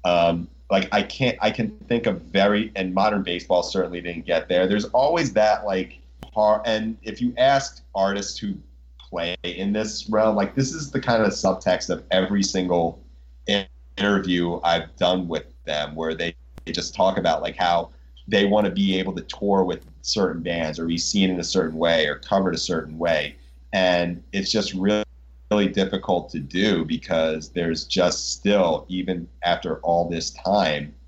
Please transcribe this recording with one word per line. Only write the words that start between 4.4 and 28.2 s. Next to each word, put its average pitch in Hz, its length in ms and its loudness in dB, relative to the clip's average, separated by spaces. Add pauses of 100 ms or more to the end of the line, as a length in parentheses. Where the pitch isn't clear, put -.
there. 90 180 4
There's 104 180 0
always 143 480 2
that, 107 320 4
like, 92 340 -4 (340)
har-, 107 320 4
and 110 380 -2
if 110 180 -8
you 120 160 0
ask 139 460 2 (120)
artists 98 420 0
who 101 180 -4 (440)
play 87 440 -6
in 92 300 -4
this 107 360 -4
realm, 107 260 4
like, 98 200 0
this 135 180 0
is - 180 -10
the - 80 -2
kind 113 240 2
of 101 60 4
subtext 92 600 0
of 85 220 -4
every 95 320 2
single 87 560 0 (480)
in-, 101 200 -2 (300)
interview 90 680 0
I've 85 320 0
done 90 320 0
with 80 180 -6 (200)
them, 76 280 -4
where 80 220 -4
they, 85 200 -4 (300)
they - 60 -8
just 85 240 -6
talk 95 220 4
about, 82 260 0
like, - 140 -6
how - 340 0 (360)
they 101 180 4
wanna 101 260 2
be 95 260 2
able 95 160 -2
to - 80 -6
tour 98 420 0
with 87 220 -4 (160)
certain 85 400 -2
bands 82 380 -4
or 82 80 -4
be 85 100 0
seen 95 320 0
in 90 100 -2
a 85 40 -4
certain 82 340 -2
way 82 300 2
or 71 80 -2
covered 95 400 0
a 82 40 -4
certain 78 380 -4
way. 80 380 -2 (360)
And 87 520 2 (100)
it's 98 180 -4
just 104 220 -2
really, 104 300 0 (480)
really 104 160 4
difficult 92 640 -2
to 80 100 -6
do 87 460 0
because 80 640 -2
there's 82 360 -4
just - 480 0